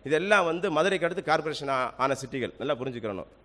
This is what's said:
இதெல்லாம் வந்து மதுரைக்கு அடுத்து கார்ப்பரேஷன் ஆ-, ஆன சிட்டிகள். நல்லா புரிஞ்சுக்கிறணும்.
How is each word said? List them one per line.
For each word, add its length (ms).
இதெல்லாம் 400
வந்து 260
மதுரைக்கு 360
அடுத்து 180
கார்ப்பரேஷன் 440
ஆ-, 280
ஆன 180
சிட்டிகள். 440
நல்லா 160
புரிஞ்சுக்கிறணும். 520